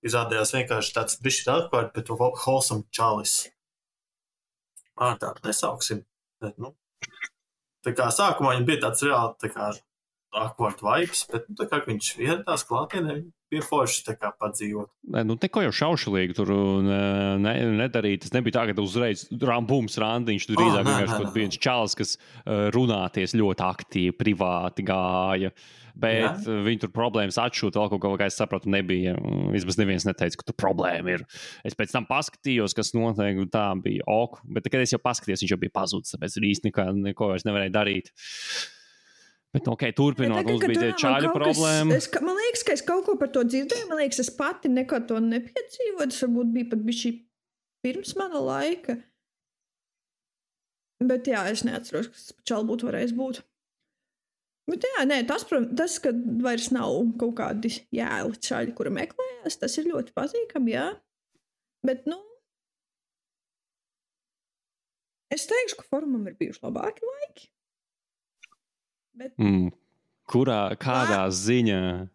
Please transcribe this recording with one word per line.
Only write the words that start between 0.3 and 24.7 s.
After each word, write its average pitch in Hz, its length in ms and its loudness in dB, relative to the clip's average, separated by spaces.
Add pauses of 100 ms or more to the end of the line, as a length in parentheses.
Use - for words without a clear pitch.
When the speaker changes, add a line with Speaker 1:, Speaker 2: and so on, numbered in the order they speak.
Speaker 1:
vienkārši 123 420 0
tāds 113 220 0
bišķi 127 340 0
awkward, 139 400 2
bet - 160 -6
who-, 120 280 0
wholesome 131 540 0
čalis. 107 600 0 (1400)
Ā, 120 220 0
tā 95 240 -6
nesauksim, - 640 -4 (380)
bet, 104 120 -8
nu. 135 200 -12 (1080)
Tā 120 100 -2
kā 123 120 2
sākumā 143 480 2
viņam 123 140 2
bija 156 140 2
tāds - 200 0
reāli, 123 340 2
tā - 140 -6
kā, 104 220 -4 (600)
awkward 110 460 -2
vibes, 143 480 0
bet, - 220 -6
nu, - 100 -12
tā - 80 -2
kā 147 160 0
viņš 107 320 -4
ieradās 160 480 -2
klātienē, 151 540 -4 (300)
bija 151 180 -2
forši, 131 400 0
tā 110 100 -6
kā, 104 180 -6
padzīvot. 104 540 -4 (160)
Speaker 2:
Nē, - 220 -2
nu, 110 100 2
neko 190 300 2
jau 110 100 2
šaušalīgi 98 640 0
tur, 98 160 2 (260)
ne, 98 220 4 (380)
ne, 104 160 2 (180)
nedarīt. 107 500 2
Tas - 140 -2
nebija 123 240 2
tā, 117 80 2
ka 101 100 0
uzreiz 104 460 0 (140)
ram-, 120 280 2
bums, 120 320 2
randiņš. 113 480 0
Tur 107 80 0
Speaker 1:
Ā, 101 60 4
Speaker 2:
drīzāk 101 260 6
Speaker 1:
nē, - 60 4
Speaker 2:
vienkārši 104 180 2
Speaker 1:
nē, - 80 0
Speaker 2:
kaut 104 80 -2
Speaker 1:
nē. 95 80 -8
Speaker 2:
viens 104 240 0
čalis, 123 400 0
kas, - 160 -2 (320)
ā, 104 140 0 (100)
runāties 104 640 2
ļoti 98 320 4
aktīvi, 90 480 0
privāti 92 720 0